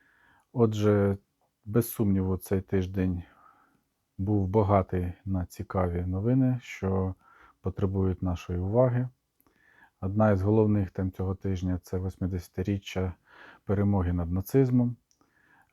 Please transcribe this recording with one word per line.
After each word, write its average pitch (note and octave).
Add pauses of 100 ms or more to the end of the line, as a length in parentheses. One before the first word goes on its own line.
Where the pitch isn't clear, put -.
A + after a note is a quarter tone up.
(520)
Отже, G#2 (480)
без A2
сумніву, F#2+
цей F#2+
тиждень F#2 (960)
був G2
багатий F#2 (120)
на F#2
цікаві F2+
новини, B2
що F#2+ (460)
потребують F#2+
нашої F2+
уваги. B2 (920)
Одна G#2
із F#2+
головних G#2
тем F#2+
цього F#2+
тижня — F#2
це -
восьмидесятиріччя F#2 (520)
перемоги G2+
над F2
нацизмом. B2 (760)